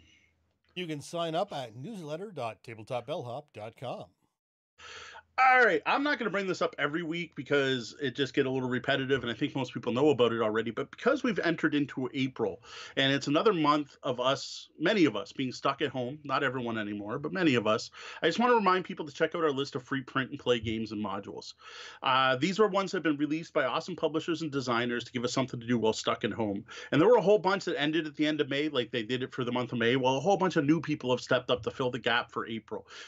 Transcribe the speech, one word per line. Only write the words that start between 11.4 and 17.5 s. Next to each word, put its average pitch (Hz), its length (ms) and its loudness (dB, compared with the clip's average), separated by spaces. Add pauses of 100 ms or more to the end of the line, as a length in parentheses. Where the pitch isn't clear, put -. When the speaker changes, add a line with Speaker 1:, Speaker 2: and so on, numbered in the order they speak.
Speaker 2:
into 139 400 -2
April, 131 480 -2 (360)
and 135 140 4
it's 139 140 0
another 175 260 4
month 151 520 2
of 127 160 -2
us, 131 500 -2 (100)
many 180 260 4
of 113 100 4
us, 101 160 -6
being 127 200 -4
stuck 135 300 -2
at 143 80 0
home, 131 340 -6
not 143 200 -2
everyone 123 340 -2
anymore, 104 400 -6
but 151 160 -6
many 175 220 4